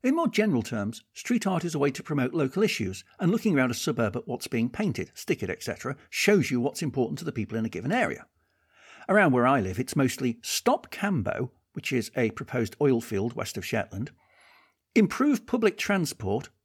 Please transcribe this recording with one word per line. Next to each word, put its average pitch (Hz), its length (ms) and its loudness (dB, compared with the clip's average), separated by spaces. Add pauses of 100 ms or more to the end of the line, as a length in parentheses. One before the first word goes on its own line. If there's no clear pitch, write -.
In 269 100 4
more 339 140 2
general 185 340 2
terms, 107 400 -6 (100)
street - 320 -2
art 175 200 0
is 165 100 -4
a 143 60 -2
way 143 100 4
to - 140 -10
promote 135 280 0
local 160 300 0
issues, 98 400 -2 (160)
and 185 140 2
looking 214 260 4
around 127 140 2
a - 20 -2
suburb 117 420 -2
at - 120 -8
what's 123 180 -6
being 117 240 0
painted, 135 420 -4
stickered, - 380 -4
et - 140 -6
cetera, - 320 -8 (140)
shows 202 380 4
you 123 120 0
what's 127 200 -4
important 131 380 -2
to 165 60 -12
the 160 80 -6
people 110 260 -6
in 113 80 -2
a - 20 -4
given 110 220 -6
area. - 340 -2 (840)
Around 185 240 6
where 123 160 6
I 135 120 4
live, 92 200 -4
it's - 160 -4
mostly 131 460 0
Stop - 500 0
Cambo, 131 580 -2 (220)
which - 200 -6
is 117 240 0
a 117 140 2
proposed 113 500 -4
oil 135 200 4
field 110 340 -4
west - 220 -6
of 98 100 -8
Shetland, 107 460 -4 (840)
Improve 254 520 4
Public 220 300 0
Transport 143 760 -2 (140)